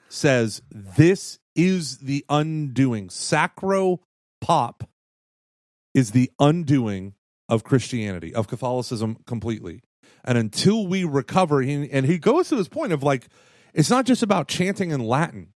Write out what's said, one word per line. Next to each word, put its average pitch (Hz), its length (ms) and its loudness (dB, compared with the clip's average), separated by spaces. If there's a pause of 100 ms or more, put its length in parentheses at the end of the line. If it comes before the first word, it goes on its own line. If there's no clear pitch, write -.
says, 120 640 0
"This 123 680 2 (180)
is 165 420 0
the 139 300 -6
undoing. 143 800 0
Sacro 185 920 -2 (400)
pop - 480 -2 (1040)
is 117 180 2
the 127 260 4
undoing 131 760 2 (340)
of 113 160 0
Christianity, 104 680 -2
of 110 140 -2
Catholicism 120 800 -6
completely." 104 560 -8 (420)
And 123 140 2
until 185 480 2
we 185 180 0
recover, 147 580 0
he, 143 280 -4
and 135 160 0
he 170 120 2
goes 277 320 2
to 311 60 2
this 196 120 -2
point 277 240 -4
of, 147 100 -2
like, 139 240 0 (480)
it's 156 160 2
not 254 160 2
just 254 160 2
about 196 240 2
chanting 185 460 -2
in 139 120 -2
Latin 110 540 -2